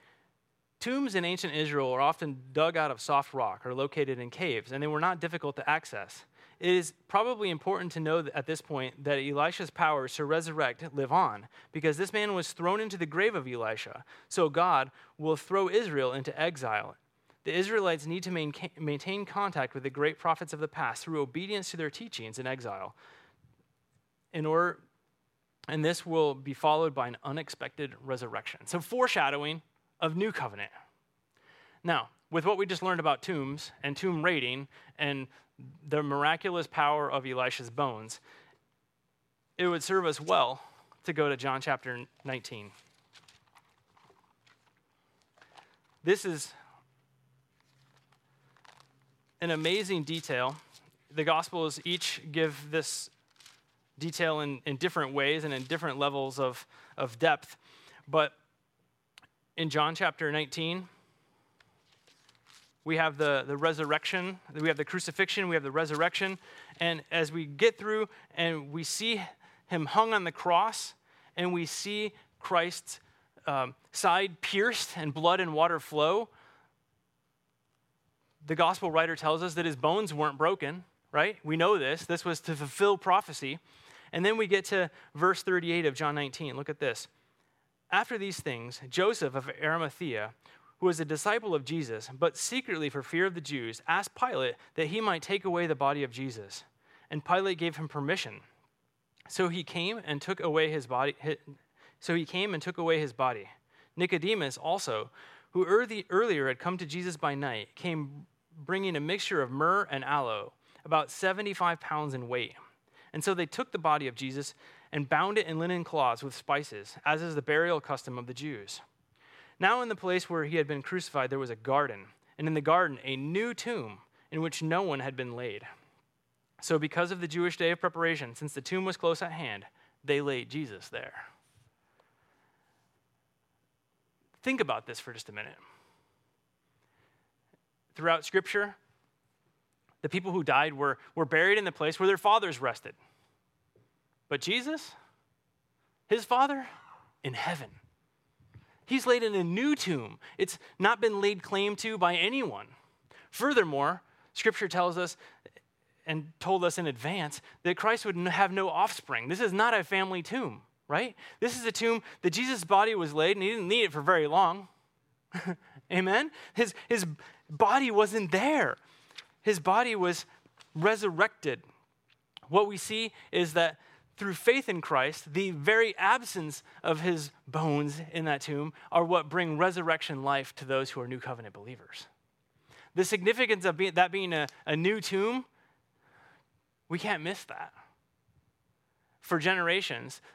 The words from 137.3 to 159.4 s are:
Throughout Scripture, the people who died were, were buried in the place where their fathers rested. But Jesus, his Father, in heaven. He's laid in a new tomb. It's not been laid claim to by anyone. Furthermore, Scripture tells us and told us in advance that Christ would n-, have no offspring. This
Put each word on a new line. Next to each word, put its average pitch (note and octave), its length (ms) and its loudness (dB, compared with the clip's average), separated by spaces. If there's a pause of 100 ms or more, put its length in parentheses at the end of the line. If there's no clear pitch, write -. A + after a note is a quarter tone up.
Throughout D#3+ 300 2
Scripture, - 500 0 (1300)
the D#3 60 -4
people F#3 220 -2
who F3 120 0
died C#3+ 320 2
were, C#3 240 0 (160)
were E3 100 2
buried E3+ 320 6
in G#3 80 0
the F3 60 0
place D#3 280 -2
where F3+ 60 4
their G3 100 6
fathers F#3+ 460 2
rested. A#2+ 320 -4 (1400)
But C#3+ 100 0
Jesus, B3 520 -4 (1200)
his A3 160 2
Father, C4+ 420 2 (560)
in C3 100 -4
heaven. C#3+ 360 -4 (1160)
He's B3+ 200 0
laid B3 160 6
in G#3+ 140 2
a F#3+ 80 4
new A3+ 320 2
tomb. B2 420 -4 (200)
It's - 200 -2 (220)
not G#3 220 4
been G#3+ 180 2
laid G3+ 240 0
claim G3+ 340 0
to A3 200 -6
by F3 180 4
anyone. F3 520 -2 (640)
Furthermore, F3 720 2 (320)
Scripture G#3+ 360 0
tells F3 280 2
us F3 200 -4 (880)
and D#3 340 -4
told F#3 240 2
us E3+ 140 2
in F3 100 -2
advance D3 540 -4 (220)
that F3 120 2
Christ A3+ 300 2
would G3 100 -2
n-, F3 120 -2
have F3+ 260 4
no F#3+ 160 0
offspring. D#3 580 -2
This F3+ 140 -4